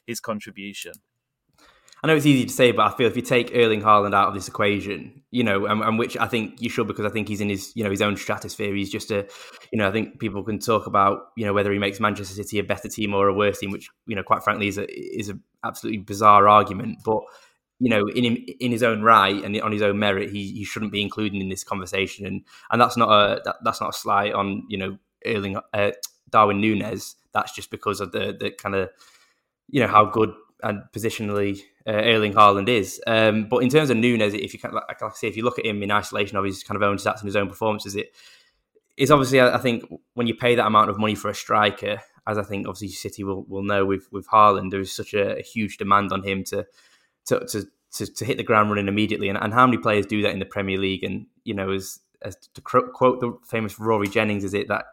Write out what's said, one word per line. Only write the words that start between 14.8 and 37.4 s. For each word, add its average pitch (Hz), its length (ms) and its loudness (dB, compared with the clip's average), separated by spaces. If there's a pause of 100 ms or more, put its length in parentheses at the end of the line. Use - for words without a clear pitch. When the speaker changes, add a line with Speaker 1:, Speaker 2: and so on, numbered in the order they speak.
Speaker 2:
is - 380 -10
a 98 100 -10 (240)
absolutely 113 380 -6
bizarre 104 480 8
argument. 104 560 4
But, 110 160 0 (580)
you 123 100 2
know, 104 200 4
in, 123 160 0 (100)
in - 360 -4
his 117 120 0
own 113 180 2
right 101 400 6
and 104 200 -4
on 107 100 -4
his 104 100 0
own 101 160 2
merit, 104 320 0
he, 98 220 -8
he 98 140 -10
shouldn't 107 260 -8
be 101 100 -2
included 101 400 -4
in 95 60 -4
this 95 160 -8
conversation. 98 600 -6
And, 98 180 -8 (260)
and 117 120 2
that's - 160 2
not 113 140 4
a, 104 340 4
that, - 180 -4
that's 113 160 -2
not - 120 -6
a - 60 -10
slight 104 360 0
on, 101 340 -4
you 104 100 -6
know, 95 200 -8 (280)
Erling, 101 320 -4 (160)
uh, 101 180 0 (380)
Darwin 101 320 4
Núñez. 107 520 -2 (180)
That's - 240 -4
just - 160 -16
because 101 300 -6
of 95 100 -8
the, 101 260 -4
the 101 140 -6
kind 98 240 -6
of, 95 140 -2 (800)
you 143 100 -2
know, 110 80 2
how 107 160 6
good 107 300 0 (300)
and 104 200 -4 (100)
positionally, 101 640 -4 (260)
uh, 113 60 -4
Erling 107 420 2
Haaland 101 360 6
is. 110 360 0
Um, 110 440 2
but 123 80 2
in 123 120 2
terms 147 200 4
of 117 80 2
Nunez, 110 360 2
if 104 200 -6
you 104 60 -16
can, - 120 -12
like, 107 160 -6
like - 140 -12
I 110 120 -6
say, - 140 -6
if 98 100 -6
you 113 60 -4
look 120 160 -2
at - 60 -2
him 104 180 -4
in 101 80 -2
isolation 104 460 -2
of 98 80 0
his 98 180 -6
kind 107 120 -8
of 101 80 -2
own 101 140 2
stats 104 220 -2
and 101 80 -10
his 98 80 -2
own 101 140 0